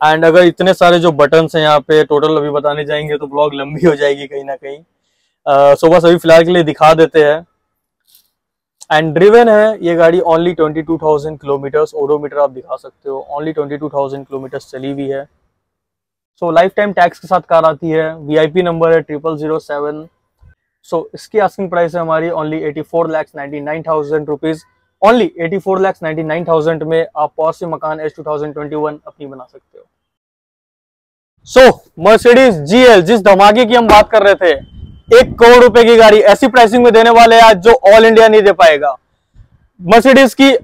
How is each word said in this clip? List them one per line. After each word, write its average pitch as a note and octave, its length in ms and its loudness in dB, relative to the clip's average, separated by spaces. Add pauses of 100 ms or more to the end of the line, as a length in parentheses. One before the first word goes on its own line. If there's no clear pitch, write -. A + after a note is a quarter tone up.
And D#3 200 0
अगर E3+ 200 4
इतने F3+ 300 0
सारे F3 240 2
जो E3 140 0
buttons D#3 440 0
हैं D#3 60 -2
यहाँ D3+ 180 2
पे, D3+ 240 0
total D3+ 320 -2
अभी D3 140 -6
बताने D3 340 -6
जाएंगे D3+ 320 -8
तो C#3+ 100 -10
vlog D3 280 -4
लंबी C#3+ 320 -6
हो D#3 80 2
जाएगी C#3+ 320 -4
कहीं C#3 180 -14
ना C#3 120 -12
कहीं। C#3 220 -18 (680)
Uh, C#3+ 340 2
so D#3+ 120 2
बस E3+ 120 2
अभी E3+ 120 4
फिलहाल E3 280 4
के E3+ 60 4
लिए F3+ 120 2
दिखा D#3 320 2
देते D#3 300 2
हैं। D#3 220 -2 (1500)
And D#3 240 -2
driven A3 320 4
है G#3+ 360 0
ये E3+ 100 -2
गाड़ी E3+ 260 2
only E3+ 360 -2
ट्वेंटी D#3 260 -4
टू D#3+ 160 -6
thousand D3+ 420 -4
kilometers, C#3 520 -6 (100)
odometer D3 360 -6
आप C#3 120 0
दिखा B2+ 260 -14
सकते C#3 340 -18
हो, C3+ 160 -12 (100)
only D#3 180 -8
ट्वेंटी D3 220 -8
टू D3 120 -10
thousand C#3 380 -8
kilometers C3+ 440 -14
चली C3+ 220 -12
हुई C#3 160 -10
है। C#3 180 -10 (1160)
So E3+ 120 -4
lifetime F#3+ 380 -2
tax F3 260 -2
के - 100 -20
साथ F3+ 120 -2
कार E3 240 -2
आती D#3+ 260 -8
है, D#3+ 260 -6
वीआईपी D#3 460 -4
number E3 300 -2
है E3 80 0
ट्रिपल D3+ 360 -10
ज़ीरो D#3 220 -8
seven। D3+ 480 -10 (840)
So - 140 -6 (120)
इसकी - 240 -8
asking F#3+ 320 -4
price F3 240 -4
है F3 60 -6
हमारी D#3+ 300 -4
only D#3 320 -8
eighty D3+ 260 -10
four E3+ 200 -4
lakhs D#3 300 -8
ninety C#3+ 300 -14
nine D#3+ 200 -10
thousand D3+ 440 -6
rupees, D#3 260 -8 (440)
only G#3+ 260 -2 (140)
eighty F3+ 260 -8
four F#3+ 100 -4
lakhs F#3+ 280 -6
ninety D#3 260 -8
nine E3+ 160 -8
thousand D#3+ 340 -4
में D#3+ 240 -4 (100)
आप D3+ 240 -6
Porsche E3 320 -6
Macan D#3 340 -10
S D3+ 100 -12
टू D#3+ 60 -20
थाउजेंड D3+ 320 -10
ट्वेंटी D3 220 -12
वन D3+ 300 -8
अपनी D3 200 -20
बना C3 260 -20
सकते - 260 -20
हो। F#2 60 -20 (1600)
So B3+ 180 4 (400)
Mercedes A#3 600 2
जीएल, A3 360 4
जिस G3+ 200 -2
धमाके G#3 420 4
की A3 100 -4
हम A#3 140 2
बात G#3 220 4
कर G#3+ 120 2
रहे G3 120 4
थे, F3 180 0 (600)
एक B3 260 4
करोड़ A#3+ 240 6
रुपए A#3 220 4
की A3+ 120 4
गाड़ी A3 220 6 (140)
ऐसी B3+ 160 0
pricing A#3+ 360 2
में A#3 80 4
देने A3+ 180 4
वाले A3+ 260 6
हैं A#3 60 6
आज, A3 140 6
जो G3+ 160 2 (160)
all A3 160 6
India A3+ 240 6
नहीं G#3+ 140 4
दे G3 100 2
पाएगा। D3+ 420 0 (840)
Mercedes A#3+ 540 2
की C4+ 160 2 (120)